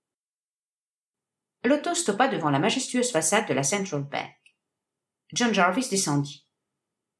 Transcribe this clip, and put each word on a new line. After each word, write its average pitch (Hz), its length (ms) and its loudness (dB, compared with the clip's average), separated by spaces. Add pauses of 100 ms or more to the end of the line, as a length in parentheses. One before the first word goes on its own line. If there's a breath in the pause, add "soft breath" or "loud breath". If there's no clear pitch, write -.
(1600)
L'auto 294 300 2
stoppa 247 340 2
devant 160 220 -2
la 139 100 2
majestueuse 247 500 0
façade 202 380 0
de 135 60 0
la 139 100 0
Central 190 400 -2
Bank. 131 320 -8 (960)
John 233 200 0
Jarvis 185 360 2
descendit. 147 580 -2 (720)